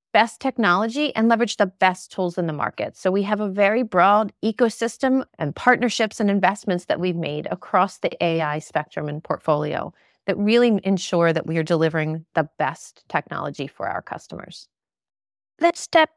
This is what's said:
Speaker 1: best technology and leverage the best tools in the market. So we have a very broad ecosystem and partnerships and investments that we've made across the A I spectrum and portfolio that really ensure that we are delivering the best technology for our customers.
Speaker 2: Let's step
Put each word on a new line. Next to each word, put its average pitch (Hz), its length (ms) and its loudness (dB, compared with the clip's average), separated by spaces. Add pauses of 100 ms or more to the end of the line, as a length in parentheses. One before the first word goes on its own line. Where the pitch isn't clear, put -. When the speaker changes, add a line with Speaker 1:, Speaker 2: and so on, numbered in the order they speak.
(120)
Speaker 1:
best 220 300 2
technology 233 720 0
and 226 140 2
leverage 226 280 0
the 196 100 2
best 185 440 -2
tools 180 280 -4
in 170 80 -2
the 151 60 -4
market. - 440 -6
So 185 140 0
we 202 120 0
have 208 160 -4
a 214 80 -4
very 202 360 0
broad 202 500 2 (100)
ecosystem 240 800 0 (140)
and 147 180 -6
partnerships 233 640 0
and 202 120 2
investments 196 540 0
that - 140 -2
we've 175 160 -2
made 151 360 -6
across 185 480 0
the - 120 -2 (120)
A 165 180 0
I 151 160 -2
spectrum 151 500 -6
and 147 160 -8
portfolio 151 680 -2 (320)
that 196 100 -2
really 220 480 4
ensure 180 480 2
that 160 140 -2
we 165 140 -2
are 156 40 0
delivering 160 680 0
the 147 240 0
best - 500 -6
technology 147 600 -6
for - 200 -10
our - 140 -4
customers. - 680 -16 (920)
Speaker 2:
Let's 339 180 2
step 311 380 4